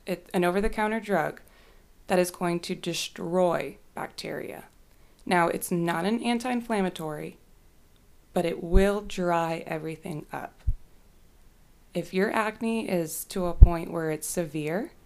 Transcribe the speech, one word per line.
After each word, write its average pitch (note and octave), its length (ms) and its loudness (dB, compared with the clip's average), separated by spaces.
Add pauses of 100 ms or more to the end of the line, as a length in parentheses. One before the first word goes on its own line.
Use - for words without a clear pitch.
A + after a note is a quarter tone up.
it, F3+ 300 -6
an F3+ 80 4
over-the-counter G#3+ 560 2
drug F3 420 -2 (640)
that F#3 140 4
is F3+ 100 4
going F3 300 -2
to F3 160 -6
destroy E3+ 1000 0 (180)
bacteria. - 720 -10 (580)
Now, F3 260 2
it's - 200 -4
not E3+ 360 0
an A#3 180 0
anti-inflammatory, G#3 1120 -2 (960)
but F3 100 2
it E3+ 200 -4
will G3 380 6
dry E3+ 680 -2
everything D#3+ 680 -8
up. - 300 -12 (1300)
If E3+ 180 -6
your F#3 220 2
acne A3 560 -2
is E3+ 360 -2
to F#3 200 -4
a E3+ 80 0
point E3+ 380 6
where D#3+ 180 -4
it's D#3 180 -6
severe D#3+ 640 -4 (120)